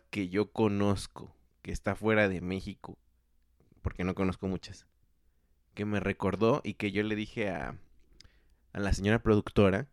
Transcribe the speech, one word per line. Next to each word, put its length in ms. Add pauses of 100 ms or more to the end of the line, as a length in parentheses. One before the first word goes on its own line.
(100)
que 180
yo 240
conozco 840 (280)
que 100
está 240
fuera 320
de 120
México, 580 (840)
porque 220
no 100
conozco 340
muchas, 380 (880)
que 100
me 160
recordó 640
y 100
que 180
yo 120
le 120
dije 340
a, 280 (920)
a 80
la 140
señora 280
productora 720